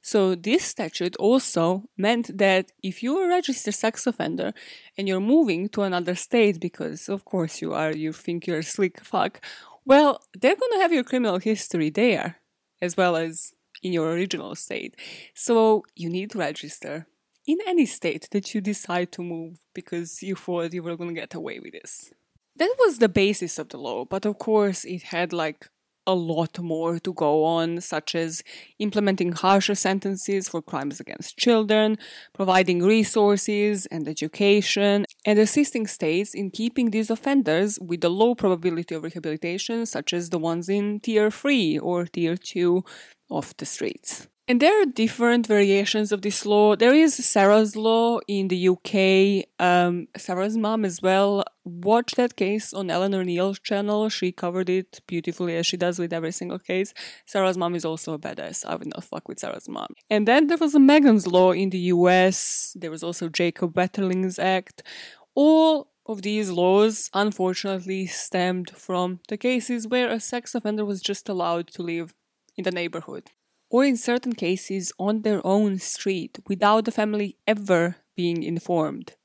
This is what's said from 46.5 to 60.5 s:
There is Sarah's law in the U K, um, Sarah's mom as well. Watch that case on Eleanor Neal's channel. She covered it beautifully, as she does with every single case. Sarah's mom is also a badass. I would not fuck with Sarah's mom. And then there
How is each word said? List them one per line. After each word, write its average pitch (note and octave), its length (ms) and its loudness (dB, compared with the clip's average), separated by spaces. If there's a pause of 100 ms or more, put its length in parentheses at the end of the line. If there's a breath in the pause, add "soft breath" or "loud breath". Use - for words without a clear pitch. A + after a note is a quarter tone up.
There B3 200 6
is D#4 180 6
Sarah's G#3 600 4
law A3+ 420 2 (100)
in G3 200 -2
the F#3 100 0
U F3+ 240 4
K, F#3+ 640 4 (140)
um, F3 480 2 (100)
Sarah's G3 400 -4
mom G#3+ 280 0
as F3 180 -6
well. G3 400 2 (200)
Watch F#3+ 520 0
that B3 200 0
case G#3 380 -2
on F#3+ 160 -6
Eleanor F#3 340 0
Neal's F3+ 360 -2
channel. G#3 500 -2
She F3+ 220 -4
covered F3+ 360 -4
it F#3 380 -4
beautifully, E3+ 500 -4
as E3+ 120 -2
she F#3 100 -4
does F3 220 -2
with E3+ 120 -4
every E3 200 -4
single F3+ 260 -8
case. F#3 380 -4 (320 loud breath)
Sarah's F#3+ 320 0
mom F3 160 -2
is E3 100 -4
also D#3+ 280 -6
a D3+ 40 -8
badass. - 480 -8
I - 80 -6
would - 140 -10
not - 160 -12
fuck - 240 -12
with - 100 -12
Sarah's - 320 -10
mom. - 240 -10 (160)
And G#3+ 180 2
then C#4+ 200 6
there E4 100 0